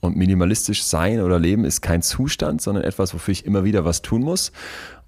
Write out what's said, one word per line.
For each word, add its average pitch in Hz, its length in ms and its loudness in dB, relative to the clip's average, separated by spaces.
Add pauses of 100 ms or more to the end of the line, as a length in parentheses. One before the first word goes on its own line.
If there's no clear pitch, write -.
und 87 160 0
minimalistisch 92 640 2
sein 98 380 0
oder 90 180 4
leben 95 240 2
ist - 180 -2
kein 85 200 2
Zustand, - 600 -2
sondern 101 220 -2
etwas, - 300 -2
wofür 92 180 -4
ich - 140 -4
immer 101 180 2
wieder 101 220 2
was 85 160 0
tun 113 200 -2
muss. 170 300 -2 (560)